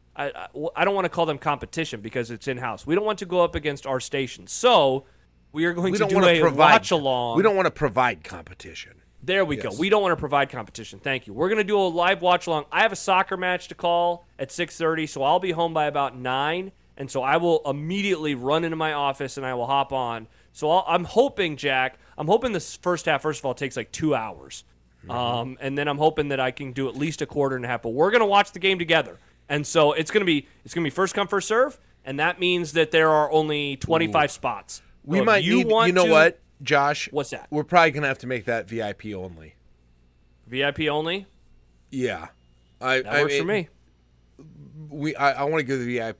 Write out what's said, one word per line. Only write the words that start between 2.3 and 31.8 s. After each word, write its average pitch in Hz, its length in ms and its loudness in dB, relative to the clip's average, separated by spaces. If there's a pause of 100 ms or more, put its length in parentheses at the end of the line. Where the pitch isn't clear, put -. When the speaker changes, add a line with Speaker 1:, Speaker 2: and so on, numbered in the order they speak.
Speaker 1:
it's 117 180 -10
in-house. 123 380 -6
We 147 80 0
don't 208 100 2
want 214 140 -2
to 196 80 -10
go 175 180 2
up 165 100 -2
against 147 320 -6
our 131 140 -2
station. 131 460 -6
So 147 580 4 (480)
we 156 140 -2
are 175 80 0
going 180 180 0
Speaker 2:
We 208 60 -2
Speaker 1:
to - 0 -
Speaker 2:
don't 208 100 2
Speaker 1:
do 190 60 0
Speaker 2:
wanna 190 140 6
Speaker 1:
a 170 120 6
Speaker 2:
provide, 151 320 6
Speaker 1:
watch-along. 135 640 2
Speaker 2:
we 170 60 4
don't 208 120 4
wanna 185 160 2
provide 123 540 -2
competition. - 720 -18 (280)
Speaker 1:
There 185 220 0
we 147 120 -2
Speaker 2:
Yes. 113 80 -8
Speaker 1:
go. 113 140 -2
We 185 120 0
don't 208 100 6
wanna 180 160 2
provide 139 320 0
competition. 110 520 -14
Thank 135 260 -4
you. 101 80 -14
We're 160 160 0
gonna 214 140 2
do 202 140 0
a 196 40 4
live 175 400 0
watch-along. 175 500 0
I 170 80 0
have 220 120 2
a 190 40 -10
soccer 190 400 0
match 180 320 -4
to 170 60 -14
call 175 520 0 (120)
at 170 120 -8
six - 280 -6
thirty, 160 280 -2
so 143 160 -6
I'll 147 180 4
be 185 100 -4
home 165 240 -2
by 151 100 2
about 139 320 -2
nine. 143 560 -4 (240)
And 135 140 -10
so 131 120 -4
I 139 140 2
will 170 300 2
immediately 156 680 -2
run 135 300 0
into 160 120 -4
my 156 180 -4
office 143 420 -4
and 139 100 -8
I 127 80 -4
will 120 120 -4
hop 139 260 0
on. 120 340 -6 (260)
So - 160 -4
I'll, 175 200 4
I'm 175 160 0
hoping, 196 520 0
Jack, 131 400 -2 (200)
I'm 143 100 -6
hoping 226 240 2
this 185 240 -6
first 175 320 -4
half, 147 160 0
first 156 160 -4
of - 80 -18
all, 127 80 -2
takes, 135 220 -6
like, 113 160 -10
two 156 240 0
hours. 98 480 -10 (380)
Speaker 2:
Mm-hmm. - 100 -14
Speaker 1:
Um, 120 480 -4
and 135 180 -4
then 143 80 0
I'm 143 120 -2
hoping 151 320 2
that 135 100 -2
I 131 100 0
can 131 220 -10
do 135 160 -4
at 113 80 -8
least 147 260 -4
a - 40 -4
quarter 135 280 -2
and 123 100 -6
a 120 40 -8
half. 120 140 -4
But 117 80 -6
we're 151 200 2
gonna 226 160 4
watch 202 240 4
the - 80 -14
game 185 220 0
together. 160 380 0 (300)
And 147 160 -2
so 151 280 4
it's 156 180 -2
gonna 208 140 2
be, 156 240 0 (160)
it's - 100 -14
gonna 170 120 -2
be 139 40 -2
first 190 240 -2
come, 202 140 -2
first 196 180 -2
serve. 254 320 2 (260)